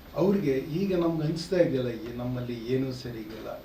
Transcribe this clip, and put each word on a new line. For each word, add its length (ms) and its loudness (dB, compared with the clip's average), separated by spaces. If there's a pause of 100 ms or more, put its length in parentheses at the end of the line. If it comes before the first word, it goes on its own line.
(140)
ಅವ್ರಿಗೆ 380 4
ಈಗ 440 0
ನಮ್ಗೆ 300 2
ಅನಿಸ್ತಾ 300 -2
ಇದೆಯಲ್ಲ, 340 4
ಈ 260 -8
ನಮ್ಮಲ್ಲಿ 560 -4
ಏನೂ 200 2
ಸರಿ 260 -8
ಇಲ್ಲ, 460 -10